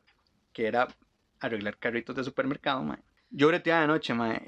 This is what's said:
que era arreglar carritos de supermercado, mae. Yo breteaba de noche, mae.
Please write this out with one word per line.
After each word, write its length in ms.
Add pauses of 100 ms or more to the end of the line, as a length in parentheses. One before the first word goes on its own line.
(520)
que 140
era 200 (540)
arreglar 380
carritos 360
de 100
supermercado, 580
mae. 160 (320)
Yo 180
breteaba 340
de 60
noche, 240
mae. 360